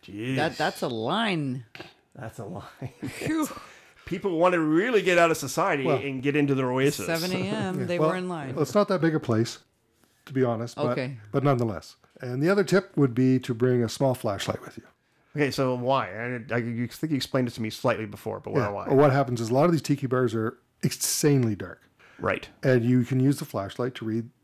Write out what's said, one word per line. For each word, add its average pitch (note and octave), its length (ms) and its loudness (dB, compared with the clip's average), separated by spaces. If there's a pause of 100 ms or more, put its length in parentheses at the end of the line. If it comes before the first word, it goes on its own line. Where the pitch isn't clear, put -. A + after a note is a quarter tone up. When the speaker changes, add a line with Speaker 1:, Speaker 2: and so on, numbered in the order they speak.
Speaker 1:
Jeez. A2+ 300 -6
Speaker 2:
That, D3+ 220 -2
that's E3+ 240 -2
a E3 60 -2
line. C#3 760 -2 (500)
Speaker 1:
That's - 240 -14
a A2+ 60 -10
line. - 480 -12 (100)
<laughs> - 60 -8
Speaker 2:
Phew. - 400 -4 (560)
Speaker 1:
People F#3 340 -4
wanna F3+ 220 4
really F#3+ 400 2
get F3 160 4
out E3+ 140 8
of D#3 80 2
society D#3 460 -2
Speaker 3:
Well, D3 120 2
Speaker 1:
and C3 260 -4
get C#3+ 140 0
into C#3+ 180 4
their C3 160 0
oasis. C3+ 360 2
Speaker 2:
Seven E3+ 260 -2
A F#3 40 -2
M, F#3+ 440 -2
Speaker 3:
<laughs> - 0 -
Yeah. B2 60 -4
Speaker 2:
they F3 120 -2
Speaker 3:
Well, D#3 120 4
Speaker 2:
were F#3 60 -2
in F3+ 120 -6
line. C#3+ 260 -8
Speaker 3:
well, D#3 80 0
it's - 120 -4
not G#3 140 4
that F#3 120 0
big D#3+ 140 2
a D#3 60 0
place, A#2 400 0 (680)
to - 80 -16
be C3 100 2
honest, A#2 320 -4
but, D3 140 -2
Speaker 2:
Okay. C3 260 -4 (160)
Speaker 3:
but C#3 100 2
nonetheless. A#2+ 540 0 (240)
And B2+ 220 -4
the E3+ 80 4
other G3+ 140 4
tip G3 320 0
would C3+ 180 2
be B2+ 260 4
to B2+ 140 -4
bring B2 280 2
a A2+ 60 0
small C3 260 0
flashlight G2 460 -4
with - 160 -18
you. - 80 -18 (500)
Speaker 1:
Okay, C#3+ 160 0
so C3 240 0
why? B2 340 0 (420)
I, G#2+ 40 -2
I, A#2+ 40 2
you A#2 300 -2
think - 220 -6
you D3 60 0
explained B2+ 320 0
it A#2 40 -6
to B2 100 -6
me A2 80 -4
slightly A2 340 -2
before, G#2 340 -10
but G#2 140 -10
why? C#3+ 80 2
Speaker 3:
Yeah. A2 80 0
Speaker 1:
why? G2+ 180 -6
Speaker 3:
Well, C3+ 120 4
what C#3+ 140 8
happens B2 280 0
is A2+ 80 -2
a A#2 60 0
lot C#3 100 6
of F3 80 6
these D3+ 100 2
tiki C#3 240 -2
bars B2+ 280 0
are A2+ 240 -2 (240)
insanely B2+ 720 2
dark. F2 240 -12 (380)
Speaker 1:
Right. - 300 -4 (140)
Speaker 3:
And B2+ 220 6
you B2+ 200 6
can B2+ 140 0
use C3+ 200 4
the D3+ 80 -10
flashlight A#2+ 500 -6
to - 80 -10
read. A2+ 240 -4 (160)